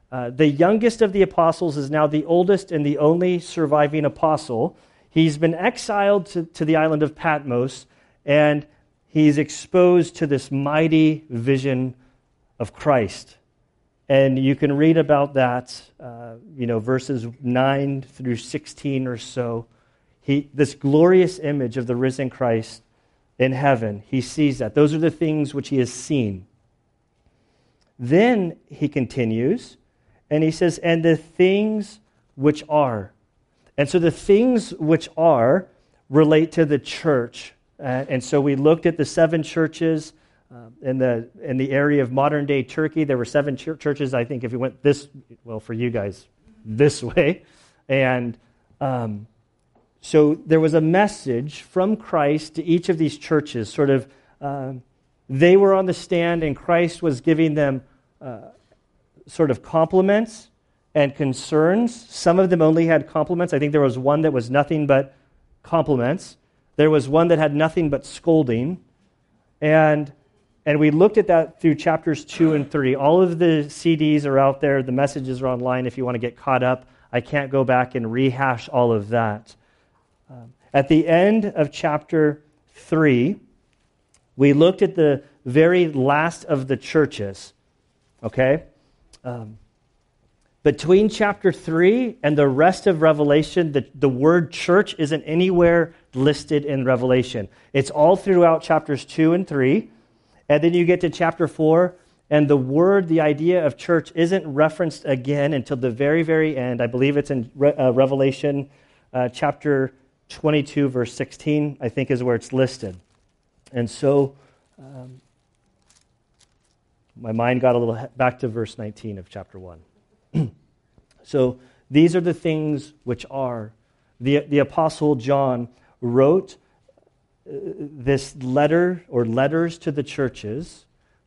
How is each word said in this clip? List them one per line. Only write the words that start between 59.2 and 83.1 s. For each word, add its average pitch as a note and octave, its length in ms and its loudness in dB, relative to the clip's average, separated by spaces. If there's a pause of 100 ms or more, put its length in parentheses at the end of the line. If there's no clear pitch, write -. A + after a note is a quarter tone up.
sort D#3 240 0
of B2+ 140 -4
compliments F#3+ 840 0 (440)
and C#3+ 220 2
concerns. D#3+ 800 0 (200)
Some F3 260 2
of F#3+ 100 2
them F3 120 2
only D#3+ 240 4
had D#3+ 220 0
compliments. E3+ 460 -2
I C#3 60 0
think D3 120 -2
there D3 100 2
was B2+ 160 0
one C#3+ 240 0
that D#3 120 0
was A#2+ 180 -4
nothing D3 340 0
but C3+ 300 2 (480)
compliments. D3 760 -2 (380)
There D3+ 140 4
was C#3+ 180 2
one D#3+ 220 2
that D#3+ 100 4
had D3+ 160 0
nothing D#3 340 0
but C#3 160 -6
scolding. D3+ 800 -2 (800)
And, D3+ 500 2 (540)
and D3+ 120 2
we D3+ 140 4
looked G3 260 4
at - 100 2
that E3 340 0
through D#3 140 2
chapters D#3+ 500 -2
two D#3+ 280 0
and C#3+ 160 -2
three. C3+ 260 0
All D3 260 4
of E3+ 180 0
the D#3 300 2
C E3 260 -2
Ds D3+ 300 0
are C#3 120 0
out C3+ 220 2
there. C#3 240 0
The B2+ 80 -8
messages C3 500 -4
are C3+ 60 -4
online B2+ 380 -4
if A#2+ 120 -8
you C3+ 60 -6
want B2 120 -4
to A#2 40 -8
get A#2+ 160 -8
caught B2+ 280 -2
up. B2+ 220 -2 (260)
I A#2+ 100 -2
can't C#3 280 -6
go C3+ 140 0
back B2+ 320 0
and A2+ 160 -6
rehash B2+ 580 -2
all B2 220 2
of G#2 180 -2
that. A2+ 460 -4 (760)
Um, A#2+ 240 -20 (200)
at C#3 160 0
the D#3+ 180 4
end G3 380 2
of D#3 260 -2
chapter D3+ 720 -2 (300)
three, D#3 640 0 (960)